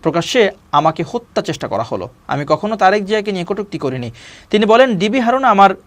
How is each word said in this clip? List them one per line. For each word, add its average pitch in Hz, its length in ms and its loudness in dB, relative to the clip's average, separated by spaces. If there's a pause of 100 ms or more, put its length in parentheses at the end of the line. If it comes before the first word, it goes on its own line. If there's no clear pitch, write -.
প্রকাশ্যে 170 500 0 (200)
আমাকে 156 400 0
হত্যা 233 300 -6
চেষ্টা 143 260 -8
করা 107 160 -4
হলো। 98 260 -8 (180)
আমি 143 200 -4
কখনো 208 280 -2
তারেক 202 300 2
জিয়াকে 208 260 -4
নিয়ে 180 160 -4
কটূক্তি 196 300 -6
করিনি।" 131 340 -6 (380)
তিনি 214 160 2
বলেন, 226 320 4
"ডিবি 214 220 0
হারুন 254 240 0
আমার 196 260 6 (180)